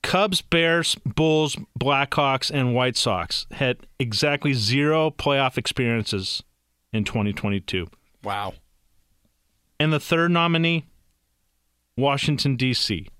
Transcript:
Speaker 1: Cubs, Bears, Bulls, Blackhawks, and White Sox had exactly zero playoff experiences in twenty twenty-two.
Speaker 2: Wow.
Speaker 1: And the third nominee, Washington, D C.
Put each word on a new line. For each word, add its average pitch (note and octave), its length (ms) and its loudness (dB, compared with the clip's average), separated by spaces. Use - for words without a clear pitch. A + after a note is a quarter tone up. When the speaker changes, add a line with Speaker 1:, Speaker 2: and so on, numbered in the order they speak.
Speaker 1:
Cubs, F#3+ 380 2
Bears, E3 540 2
Bulls, D#3 500 2
Blackhawks, C3+ 720 2
and B2+ 220 0
White B2+ 240 0
Sox F2+ 540 -2
had B2+ 340 -2
exactly C#3+ 520 0
zero C#3+ 600 2
playoff C#3 480 0
experiences A2+ 840 -4
in G#2+ 140 -2
twenty G#2 260 -2
twenty-two. G2 560 -4
Speaker 2:
Wow. G2+ 320 -6
Speaker 1:
And D#3 140 2
the D3 60 2
third E3+ 320 2
nominee, E3+ 540 2
Washington, C#3 600 0
D B2+ 180 0
C. - 360 -4